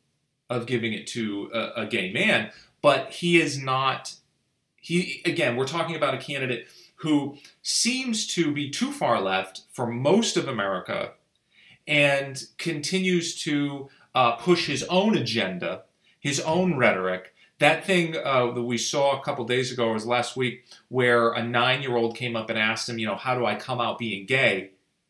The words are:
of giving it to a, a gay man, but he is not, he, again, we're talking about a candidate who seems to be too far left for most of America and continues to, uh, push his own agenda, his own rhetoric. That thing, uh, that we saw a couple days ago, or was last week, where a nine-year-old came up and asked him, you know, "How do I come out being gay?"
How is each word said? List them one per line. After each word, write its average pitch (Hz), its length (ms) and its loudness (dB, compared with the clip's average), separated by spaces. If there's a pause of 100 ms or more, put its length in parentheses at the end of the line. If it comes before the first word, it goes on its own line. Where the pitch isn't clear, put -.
(500)
of 120 160 -4
giving 117 280 -2
it - 140 -10
to 101 460 -4
a, 110 280 -4
a 104 40 -6
gay 95 260 -4
man, 135 380 0 (320)
but 139 300 4
he 170 280 4
is 139 160 0
not, 131 600 -2 (640)
he, - 440 -2
again, 143 300 0
we're 131 100 0
talking 165 300 -4
about 143 200 0
a 123 40 -4
candidate 131 480 -6 (320)
who 147 380 0 (240)
seems 247 640 -2
to 156 260 0
be 143 180 -4
too 269 200 -2
far 123 300 0
left 95 420 -2 (100)
for 123 140 -6
most 147 520 2
of 147 100 -4
America 98 640 -4 (760)
and 139 580 2 (120)
continues 175 880 0
to, 143 460 -2 (260)
uh, 123 220 4
push 175 300 2
his - 180 -2
own 196 300 4
agenda, 92 680 -2 (380)
his 139 200 -2
own 165 380 2
rhetoric. 92 560 2 (240)
That 156 260 4
thing, 170 320 0
uh, 127 360 2
that 120 100 -4
we 120 160 -2
saw 139 400 2
a - 40 -10
couple 127 220 -4
days 123 260 0
ago, 117 180 0
or 110 60 2
was 107 120 -4
last 120 280 0
week, 123 300 -2 (240)
where 120 440 4
a 117 120 -2
nine-year-old 120 720 2
came 117 200 -6
up 110 120 -6
and 110 100 -2
asked 113 300 2
him, 117 100 -6
you 110 80 -2
know, 98 100 -2
"How 127 180 -2
do 123 100 0
I 107 120 0
come 120 240 -4
out 110 180 -2
being 98 260 -6
gay?" 110 460 0 (400)